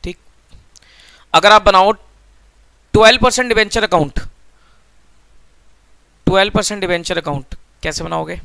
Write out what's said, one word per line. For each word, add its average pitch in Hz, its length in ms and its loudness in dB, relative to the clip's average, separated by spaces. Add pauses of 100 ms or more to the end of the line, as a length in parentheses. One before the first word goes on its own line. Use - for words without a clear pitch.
ठीक, 175 140 -12 (1160)
अगर 190 180 4
आप 214 100 6
बनाओ 196 300 4 (1000)
twelve 220 300 4
percent 247 260 0
debenture 214 360 -2
account, 156 340 -2 (2000)
twelve 190 280 0
percent 208 260 -4
debenture 175 380 -6
account 143 360 -10 (280)
कैसे 160 220 -8
बनाओगे? 165 400 -8